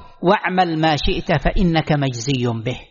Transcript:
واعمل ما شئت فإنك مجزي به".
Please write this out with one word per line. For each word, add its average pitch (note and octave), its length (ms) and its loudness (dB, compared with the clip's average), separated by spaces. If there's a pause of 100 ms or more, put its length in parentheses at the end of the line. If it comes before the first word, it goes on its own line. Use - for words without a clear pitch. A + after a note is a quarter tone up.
(220)
واعمل F3+ 580 0
ما D#3 160 2
شئت D#3+ 460 0
فإنك E3 500 2
مجزي C3+ 540 -2
به". A#2 340 -4 (100)